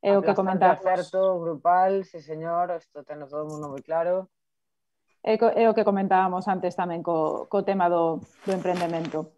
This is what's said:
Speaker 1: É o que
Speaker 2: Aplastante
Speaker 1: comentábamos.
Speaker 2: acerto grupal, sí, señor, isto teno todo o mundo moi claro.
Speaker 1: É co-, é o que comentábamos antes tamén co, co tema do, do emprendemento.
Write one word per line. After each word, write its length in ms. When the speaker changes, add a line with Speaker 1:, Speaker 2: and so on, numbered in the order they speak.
Speaker 1:
É 160
o 40
que 100
Speaker 2:
Aplastante 60
Speaker 1:
comentábamos. 480
Speaker 2:
acerto 560
grupal, 640
sí, 160
señor, 560
isto 260
teno 240
todo 180
o 40
mundo 240
moi 80
claro. 480
Speaker 1:
É 120
co-, 140
é 180
o 40
que 140
comentábamos 600
antes 300
tamén 240
co, 480
co 160
tema 240
do, 320
do 80
emprendemento. 840